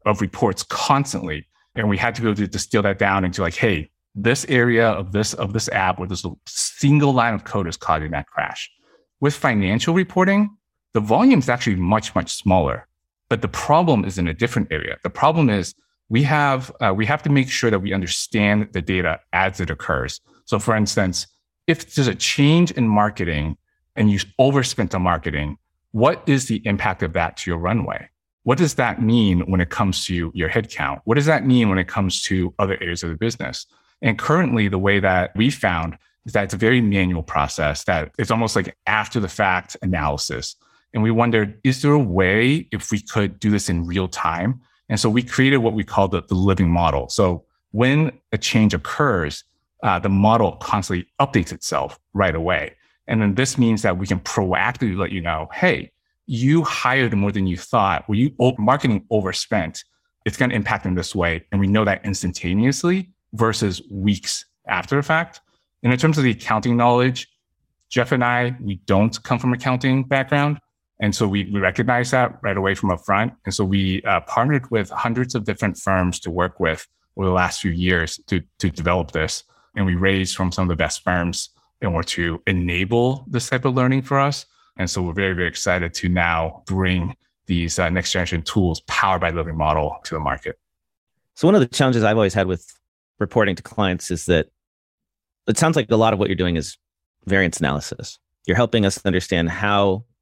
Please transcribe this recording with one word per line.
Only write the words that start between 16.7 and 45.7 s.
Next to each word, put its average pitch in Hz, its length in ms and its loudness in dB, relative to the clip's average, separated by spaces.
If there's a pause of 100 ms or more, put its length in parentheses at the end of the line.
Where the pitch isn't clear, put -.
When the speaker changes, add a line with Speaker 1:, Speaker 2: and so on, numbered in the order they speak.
Speaker 1:
uh, 104 120 2
we 104 140 0
have 143 160 -2
to 151 80 -2
make 135 180 2
sure 123 220 0
that 104 80 2
we 98 140 -4
understand 104 800 0
the 92 100 -4
data 87 380 -2 (120)
as 95 280 -2
it 85 100 -4
occurs. 69 500 -4 (260)
So 110 120 -2
for 113 160 0
instance, 101 540 -2 (400)
if - 260 -2
there's 135 140 2
a 101 80 -2
change 160 560 2
in 120 160 0
marketing 87 680 0 (380)
and 107 160 4
you 101 80 2 (220)
overspent 127 560 2
on 92 60 0
marketing, 76 560 -2 (340)
what 123 340 2
is 135 200 2
the 110 200 -2
impact 101 380 -2
of 80 80 -4
that 82 260 -2
to - 120 -8
your 85 80 -2
runway? - 500 -2 (360)
What - 140 2
does 160 160 2
that 117 260 -2
mean 107 500 4
when 92 100 2
it 87 100 0
comes - 360 -2
to 85 280 -4
your 80 160 -2
headcount? 76 540 -4
What 110 100 2
does 143 120 4
that 143 200 2
mean 123 220 4
when 95 100 4
it 87 80 0
comes 98 360 -2
to 90 360 -2
other 98 240 0
areas 85 220 -6
of 85 60 -4
the 80 60 -6
business? 107 500 -6 (360)
And 110 160 0
currently, 127 480 2
the 95 140 0
way 101 180 2
that 92 380 2
we 113 120 2
found 85 480 0 (300)
is 113 60 -12
that 104 100 2
it's 98 120 -4
a - 20 -6
very 113 240 4
manual 95 420 2
process, 73 640 -2
that 78 340 -2
it's 104 140 -2
almost 113 240 0
like 92 200 -2 (120)
after 107 320 0
the 98 80 -2
fact 92 520 -2
analysis. 73 760 -4 (360)
And 110 120 0
we 113 80 2
wondered, 113 500 2
is 127 200 0
there 143 100 4
a 151 80 4
way 107 720 2
if - 180 -10
we 104 100 0
could 101 380 -4
do 110 120 -2
this 104 180 0
in 87 180 -2
real 92 220 -2
time? 92 520 -4 (280)
And 110 100 -2
so 117 100 0
we 117 140 2
created 131 360 2
what 113 160 0